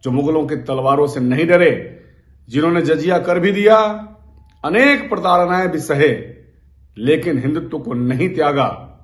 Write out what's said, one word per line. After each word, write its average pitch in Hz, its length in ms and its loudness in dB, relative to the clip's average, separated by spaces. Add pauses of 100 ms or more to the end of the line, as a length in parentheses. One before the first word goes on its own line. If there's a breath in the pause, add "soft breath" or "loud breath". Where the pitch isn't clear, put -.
जो 131 80 -2
मुगलों 147 360 0
की 147 160 -4
तलवारों 135 440 0
से 131 120 -6
नहीं 127 280 0
डरे, 175 240 6 (760 soft breath)
जिन्होंने 165 340 0
जजिया 160 380 0
कर 175 200 -2
भी 196 120 0
दिया, 208 260 6 (840)
अनेक 240 460 2
प्रताड़नाएं 180 600 0
भी 156 100 -4
सहे, 143 300 2 (880)
लेकिन 143 420 0
हिंदुत्व 147 400 -6
को 120 140 -8
नहीं 127 360 -2
त्यागा। 143 380 -2 (360)